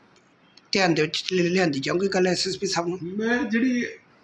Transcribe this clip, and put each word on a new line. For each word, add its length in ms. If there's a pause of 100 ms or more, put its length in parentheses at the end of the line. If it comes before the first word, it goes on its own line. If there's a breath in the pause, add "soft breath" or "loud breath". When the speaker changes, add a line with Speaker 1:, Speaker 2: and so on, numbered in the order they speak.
(720)
Speaker 1:
ਧਿਆਨ 220
ਦੇ 80
ਵਿੱਚ 220 (100)
ਲਿ-, 160
ਲਿਆਂਦੀ 300
ਜਾਊਗੀ 280
ਗੱਲ 200
ਐਸ 200
ਐਸ 100
ਪੀ 100
ਸਾਹਿਬ 200
ਨੂੰ? 160
Speaker 2:
ਮੈਂ 400
ਜਿਹੜੀ, 420 (380)